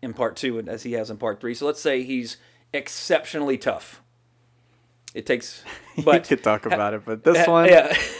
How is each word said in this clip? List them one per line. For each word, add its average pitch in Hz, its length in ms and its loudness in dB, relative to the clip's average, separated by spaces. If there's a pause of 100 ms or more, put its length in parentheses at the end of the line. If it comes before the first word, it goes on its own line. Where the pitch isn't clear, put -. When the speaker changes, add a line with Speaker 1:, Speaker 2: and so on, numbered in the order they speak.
Speaker 1:
in 120 140 -10
part 117 220 -4
two 123 220 -4
and 107 100 -10
as 110 160 -12
he 120 80 -8
has 113 180 -6
in 107 60 -12
part 107 240 -6
three. 120 140 -6
So 143 120 -6
let's 147 140 -4
say 131 240 -2
he's 123 320 -8 (360)
exceptionally 143 840 -4
tough. - 420 -8 (1120)
It 110 120 -12
takes, - 360 -6 (200)
Speaker 2:
<laughs> - 220 -8
Speaker 1:
but 147 260 4
Speaker 2:
You 143 60 4
could - 80 -12
talk 107 200 2
Speaker 1:
ha-, 113 60 -8
Speaker 2:
about 104 240 0
it, 104 100 -10
but 110 200 -8
this 170 200 6
Speaker 1:
ha-, 165 60 4
Speaker 2:
one, 170 180 6
Speaker 1:
yeah. 160 260 8 (260)